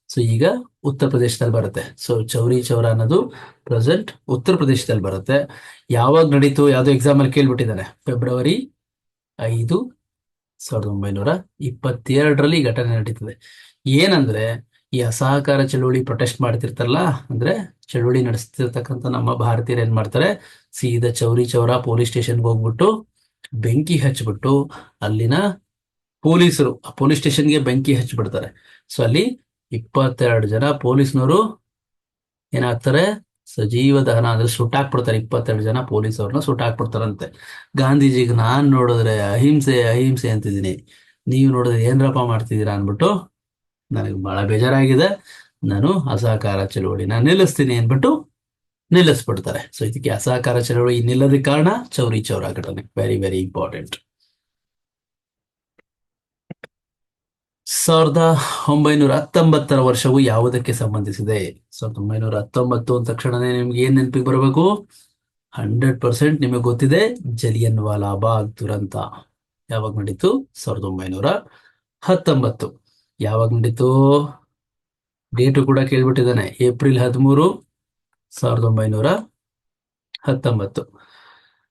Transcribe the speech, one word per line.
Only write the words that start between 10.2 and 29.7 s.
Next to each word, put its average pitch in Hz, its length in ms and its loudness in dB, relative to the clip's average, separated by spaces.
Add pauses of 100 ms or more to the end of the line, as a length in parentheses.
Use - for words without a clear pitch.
ಸಾವಿರದ 104 280 -8
ಒಂಬೈನೂರ 101 400 -6 (320)
ಇಪ್ಪತ್ತೆರಡರಲ್ಲಿ 143 1000 0
ಈ 147 60 0
ಘಟನೆ 117 320 -2
ನಡೀತದೆ. - 720 -10 (180)
ಏನಂದ್ರೆ, 131 840 0 (220)
ಈ 123 80 -2
ಅಸಹಕಾರ 135 640 0
ಚಳವಳಿ 127 380 0
ಪ್ರೊಟೆಸ್ಟ್ 120 380 -4
ಮಾಡ್ತಿರ್ತಾರಲ್ಲ, 120 580 -2
ಅಂದ್ರೆ 165 880 -4
ಚಳವಳಿ 123 340 0
ನಡೆಸ್ತಿರ್ತಕ್ಕಂಥ 120 840 -6
ನಮ್ಮ 123 280 -2
ಭಾರತೀಯರು 117 480 -2
ಏನ್ 113 120 0
ಮಾಡ್ತಾರೆ, 120 680 -2 (100)
ಸೀದಾ 120 380 -2
ಚೌರಿ 120 360 0
ಚೌರ 120 320 2
ಪೊಲೀಸ್ 120 320 0
ಸ್ಟೇಷನ್‌ಗೆ 120 340 -2
ಹೋಗ್ಬಿಟ್ಟು 117 640 0 (460)
ಬೆಂಕಿ 131 440 0
ಹಚ್ಬಿಟ್ಟು 131 720 0 (300)
ಅಲ್ಲಿನ 110 320 0 (880)
ಪೊಲೀಸರು 160 580 4
ಆ - 100 -18
ಪೊಲೀಸ್ 139 300 0
ಸ್ಟೇಷನ್‌ಗೆ 147 400 2
ಬೆಂಕಿ 131 340 0
ಹಚ್ಬಿಡ್ತಾರೆ. - 880 -6 (100)
So - 140 -4
ಅಲ್ಲಿ 175 360 0 (320)